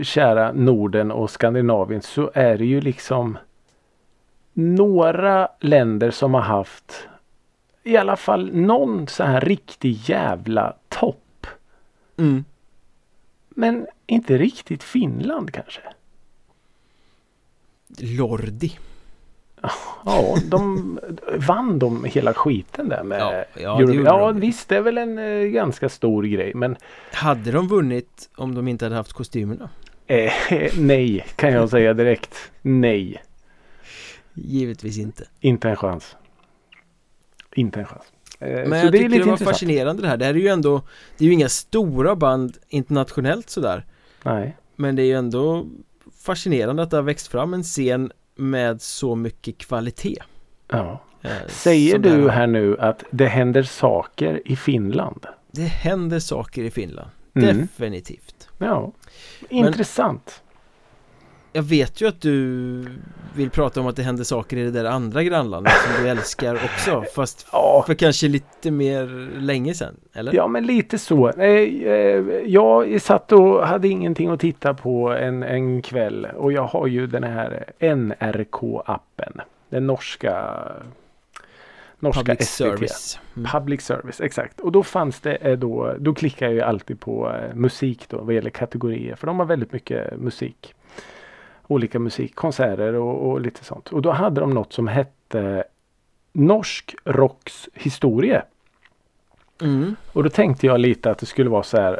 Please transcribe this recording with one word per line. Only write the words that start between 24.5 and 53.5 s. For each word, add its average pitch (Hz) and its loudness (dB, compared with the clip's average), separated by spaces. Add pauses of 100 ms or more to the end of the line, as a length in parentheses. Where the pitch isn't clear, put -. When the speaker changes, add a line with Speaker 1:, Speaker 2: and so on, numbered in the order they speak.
Speaker 1:
det 190 2
är 208 2
väl 233 0
en, 233 -4
eh, 208 -4
ganska 208 -2
stor 107 0
grej, 98 -2
men 123 -2 (380)
Speaker 2:
Hade 120 -2
de 170 0
vunnit 139 -2
om 131 -8
de 123 -4
inte 117 -4
hade 113 -4
haft 110 -8
kostymerna? 117 -8 (380)
Speaker 1:
Eh, 110 2 (200)
<laughs> 156 0
nej, 131 2 (100)
kan 147 4
jag 117 4
säga 113 6
direkt. - 0 (100)
Nej. 120 2 (1120)
Speaker 2:
Givetvis 120 -6
inte. 107 -10 (160)
Speaker 1:
Inte 120 4
en 104 2
chans. 92 -6 (1400)
Inte 113 -2
en 101 -10
chans. - -20 (360)
Eh, 135 -10
Speaker 2:
Men 131 -4
Speaker 1:
så 156 0
Speaker 2:
jag 165 2
Speaker 1:
det 170 4
är 170 6
Speaker 2:
tycker 226 6
Speaker 1:
lite 233 6
Speaker 2:
det 185 6
var 214 6
Speaker 1:
intressant. 220 0
Speaker 2:
fascinerande 165 0
det 196 -2
här. 131 0
Det 127 0
här 139 2
är 156 2
ju 190 2
ändå, 143 2 (360)
det 151 2
är - 8
ju 175 8
inga 147 4
stora 170 0
band 131 0 (100)
internationellt 143 -2
sådär. 104 -4 (380)
Speaker 1:
Nej. 117 -4 (180)
Speaker 2:
Men 139 -2
det 131 0
är 131 4
ju 131 4
ändå 131 -2 (600)
fascinerande 156 -2
att 165 -4
det 160 2
har 143 0
växt 147 -4
fram 151 -4
en 180 -4
scen 127 -2 (260)
med 127 -2
så - -4
mycket 113 -8
kvalitet. 117 -6 (500)
Speaker 1:
Ja. 92 -4 (220)
Speaker 2:
Eh, - -8 (160)
Speaker 1:
Säger 160 4
Speaker 2:
som 208 2
Speaker 1:
du 165 6
Speaker 2:
där. 139 6
Speaker 1:
här 120 2
nu 107 2
att 110 0
det 131 4
händer 123 2